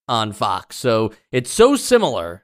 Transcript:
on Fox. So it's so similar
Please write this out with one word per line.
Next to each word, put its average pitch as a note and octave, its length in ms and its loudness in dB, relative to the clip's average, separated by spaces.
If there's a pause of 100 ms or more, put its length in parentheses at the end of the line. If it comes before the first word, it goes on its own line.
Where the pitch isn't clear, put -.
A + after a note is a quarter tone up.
on A2 240 -2
Fox. G2 440 -6
So A2+ 360 0 (200)
it's B2+ 200 -4
so C4 240 4
similar A#2+ 680 0